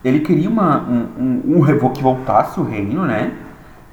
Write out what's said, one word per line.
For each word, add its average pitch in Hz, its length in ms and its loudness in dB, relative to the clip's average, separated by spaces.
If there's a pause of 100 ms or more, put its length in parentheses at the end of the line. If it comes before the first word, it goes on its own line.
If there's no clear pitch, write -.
ele 135 180 2
queria 165 280 2
uma, 190 300 2
um, 117 300 -2 (100)
um, 127 380 0
um 170 40 6
revo-, 139 300 2
que - 120 -6
voltasse 127 560 0
o 175 40 0
reino, 113 420 -4
né? 131 300 -2 (580)